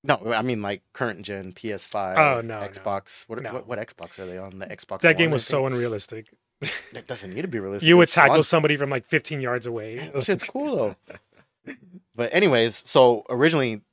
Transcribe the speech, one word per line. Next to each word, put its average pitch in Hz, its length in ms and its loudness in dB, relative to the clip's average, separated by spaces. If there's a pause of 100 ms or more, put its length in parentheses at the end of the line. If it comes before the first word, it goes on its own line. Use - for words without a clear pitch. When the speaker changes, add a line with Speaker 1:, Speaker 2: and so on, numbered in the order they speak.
Speaker 1:
No, 117 300 0
I 110 60 2
mean, 117 200 -2
like, 101 200 -6 (100)
current 110 300 -4
gen 95 320 -10
P 107 180 -10
S 95 140 -10
five, 95 320 -4
Speaker 2:
Oh, 139 240 4
no, 113 180 -10
no. 101 80 -8
Speaker 1:
Xbox. 95 600 -8
What, 113 140 -10
Speaker 2:
No. 110 120 -10
Speaker 1:
what, 123 140 -10
what 113 120 -8
Xbox - 400 -14
are 95 60 -10
they 90 120 -10
on? 95 220 -14
The 95 60 -10
Xbox 101 340 -12
Speaker 2:
That 160 180 6
game 165 100 4
Speaker 1:
One, 160 40 0
I 147 40 0
Speaker 2:
was 120 120 -2
so 147 160 0
Speaker 1:
think? 131 120 -2
Speaker 2:
unrealistic. 110 520 -6 (340)
<laughs> - 0 - (300)
Speaker 1:
It 123 160 -16
doesn't 101 260 -10
need 135 100 -6
to 190 40 -6
be 127 100 -6
realistic. 101 300 -2
Speaker 2:
You 170 80 8
would 175 140 8
Speaker 1:
It's - 60 -4
fun. 170 120 8
Speaker 2:
tackle 151 160 4
somebody 151 320 2
from, 139 140 -4
like, 131 180 -6
fifteen 151 320 -4
yards 123 260 -4
away. 113 300 -8
Speaker 1:
Yeah, 156 160 -12
that 135 140 -6
shit's 190 180 -2
cool, 277 320 -6
though. 107 200 -2 (680)
Speaker 2:
<laughs> 269 100 -16 (400)
Speaker 1:
But 120 180 -4
anyways, 131 520 4
so 123 440 6
originally 127 520 2 (120)